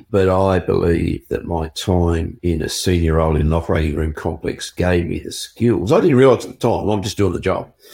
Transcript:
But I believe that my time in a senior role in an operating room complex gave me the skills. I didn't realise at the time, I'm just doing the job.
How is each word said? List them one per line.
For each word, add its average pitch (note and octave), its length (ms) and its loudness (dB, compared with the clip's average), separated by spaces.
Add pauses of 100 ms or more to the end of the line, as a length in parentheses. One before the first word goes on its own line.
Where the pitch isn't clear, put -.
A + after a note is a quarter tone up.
But F#2+ 200 2
I F#2 300 2
believe F2 680 0
that - 180 -4
my D#2+ 240 -4
time E2+ 720 0
in E2+ 200 -2
a - 80 -4
senior E2+ 460 0
role D#2+ 200 2
in D2+ 60 2
an D2+ 120 2
operating E2 440 0
room D#2 160 -4
complex E2 560 -8
gave F2+ 380 0
me - 120 -6
the - 140 -14
skills. G#2+ 580 -2
I E3+ 80 4
didn't D#3+ 160 4
realise B2+ 300 6
at - 60 -14
the - 60 -20
time, G#2+ 300 -2
I'm G#2 160 0
just G2+ 140 -6
doing F#2+ 160 0
the D#2 80 -6
job. F#2 320 -4 (200)